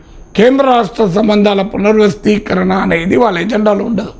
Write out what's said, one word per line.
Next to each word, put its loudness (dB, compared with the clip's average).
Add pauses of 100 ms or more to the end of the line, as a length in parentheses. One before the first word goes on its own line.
(360)
కేంద్ర 4
రాష్ట్ర 0
సంబంధాల 0
పునర్వ్యవస్థీకరణ 0
అనేది 0
వాళ్ళ 2
ఎజెండాలో 0
ఉండదు. -6